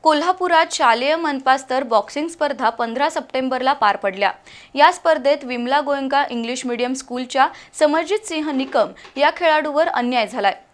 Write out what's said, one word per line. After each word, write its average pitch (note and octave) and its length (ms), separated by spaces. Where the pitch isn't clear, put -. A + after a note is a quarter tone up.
कोल्हापुरात E4 680
शालेय C4 440
मनपास्तर C4+ 680
बॉक्सिंग A#3 440
स्पर्धा C#4 420
पंधरा A#3 400
सप्टेंबरला C4 640
पार G#3+ 220
पडल्या. G3 360
या D4+ 160
स्पर्धेत D4+ 520
विमला B3 380
गोयंका C#4 480
इंग्लिश A#3+ 360
मीडियम B3 280
स्कूलच्या B3+ 540
समरजित D#4+ 540
सिंह D#4 240
निकम C4 360
या C#4+ 200
खेळाडूवर D#4 500
अन्याय A#3+ 400
झालाय. G3+ 280